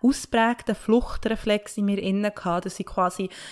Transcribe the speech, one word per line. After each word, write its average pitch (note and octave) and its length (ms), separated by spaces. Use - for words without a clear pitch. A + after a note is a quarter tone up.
ausprägten A#3 720
Fluchtreflex G#3+ 1040
in G3+ 100
mir G3+ 160
innen G3+ 320
gehabt, F3 320
dass F#3 140
ich - 60
quasi F#3 440